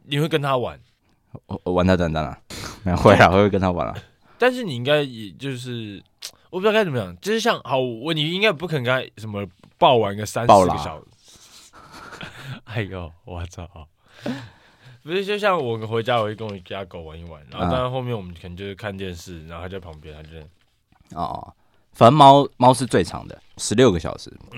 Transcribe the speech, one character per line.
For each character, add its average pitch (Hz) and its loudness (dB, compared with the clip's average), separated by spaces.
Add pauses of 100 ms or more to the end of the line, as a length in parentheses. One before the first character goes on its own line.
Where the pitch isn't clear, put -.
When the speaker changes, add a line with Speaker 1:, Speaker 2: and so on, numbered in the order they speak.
Speaker 1:
你 143 -6
会 151 0
跟 156 -2
它 139 0
玩？ 92 -4 (640)
Speaker 2:
我， - -10
我 90 -2
玩 90 4
它 92 6
蛋 85 0
蛋 78 -2
啊， 65 -10 (220)
<laughs> - -14
没 92 -2
有， 87 0
会 98 8
啊， 95 10
我 90 4
会 101 6
跟 95 0
它 92 0
玩 82 -2
啊。 53 -8 (440)
Speaker 1:
但 254 2
是 247 -6
你 160 -6
应 120 -6
该 147 2
也 113 -10
就 135 -8
是， 120 -12 (460)
我 175 -8
不 185 -6
知 202 2
道 214 2
该 214 4
怎 180 -2
么 127 -2
讲， 90 -6
就 202 -4
是 226 0
像， 214 -2
好， 131 -2
我， 127 -4
你 156 -2
应 185 -4
该 214 4
不 165 -6
可 160 -6
能 135 -2
跟 120 -2
它 120 -8
什 110 -12
么 101 -6 (300)
抱 147 6
玩 101 0
个 104 -6
三 117 -4
四 - -4
个 98 6 (100)
小 - -
时。 76 -6
Speaker 2:
抱 80 -10
啦。 - -20 (1600)
Speaker 1:
<laughs> - -
哎 113 -8
呦， 90 -10 (140)
我 87 -10
操！ 87 -14 (1300)
不 151 -12
是， 190 -4
就 208 -4
像 196 2
我 117 -2
回 113 -2
家， 120 0
我 110 0
会 107 -6
跟 110 -12
我 101 -10
家 98 -10
狗 90 -14
玩 80 -16
一 82 -16
玩， 80 -16
然 - -10
后 87 0
当 127 0
然 127 -2
后 127 -6
面 123 -4
我 107 -6
们 90 -12
可 87 -16
能 87 -12
就 98 -12
是 101 -10
看 101 -10
电 95 -8
视， 82 -16
Speaker 2:
嗯。 - -18
Speaker 1:
然 82 -14
后 82 -12
它 90 -10
在 95 -10
旁 85 -16
边， 76 -18
它 76 -18
就 - -20
Speaker 2:
哦， - -8 (380)
反 120 8
正 151 4
猫， 139 10 (100)
猫 127 6
是 131 -4
最 110 2
长 - -12
的， - -18 (160)
十 - -6
六 123 6
个 82 0
小 - -8
时， - -20 (220)